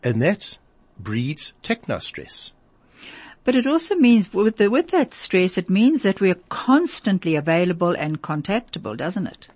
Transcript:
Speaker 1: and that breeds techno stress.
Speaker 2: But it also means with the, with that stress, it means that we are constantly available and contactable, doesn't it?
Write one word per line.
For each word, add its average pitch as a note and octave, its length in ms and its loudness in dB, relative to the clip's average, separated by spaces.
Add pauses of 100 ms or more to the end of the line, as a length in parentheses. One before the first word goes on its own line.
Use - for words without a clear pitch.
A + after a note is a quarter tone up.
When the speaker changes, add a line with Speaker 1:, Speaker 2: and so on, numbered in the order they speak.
Speaker 1:
and A#2 200 0
that - 360 -2 (400)
breeds A#2+ 640 -8
techno G3+ 360 -4
stress. - 560 -12 (880)
Speaker 2:
But B3+ 140 0
it B3 100 2
also E4 280 0
means A#3+ 360 4
with G#3+ 240 0
the, G3+ 140 4
with C#4 220 0
that E4+ 220 0
stress, F3+ 440 0
it F3+ 120 -2
means A#3+ 340 4
that F#3+ 180 0
we F#3+ 100 4
are F3 160 -4
constantly G#3 880 0
available E3+ 560 0
and D#3 300 -4
contactable, D#3 760 -6
doesn't D#3 320 -6
it? - 280 -18